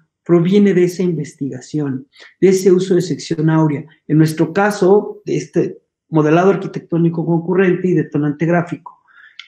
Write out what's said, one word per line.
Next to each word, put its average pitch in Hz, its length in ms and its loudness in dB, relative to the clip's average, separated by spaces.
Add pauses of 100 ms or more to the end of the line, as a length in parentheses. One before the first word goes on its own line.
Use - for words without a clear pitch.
(260)
proviene 185 480 2
de 180 100 2
esa 180 200 -2
investigación, 143 1000 -6 (360)
de 185 80 6
ese 190 200 2
uso 180 260 2
de 175 60 2
sección 156 480 -4
áurea. 156 360 0 (240)
En 156 80 2
nuestro 156 340 2
caso, 202 720 0
de 151 120 -4
este - 440 -4 (280)
modelado 156 400 2
arquitectónico 165 760 -2
concurrente 175 640 -2
y 175 60 0
detonante 147 520 -2
gráfico, 165 580 -4 (440)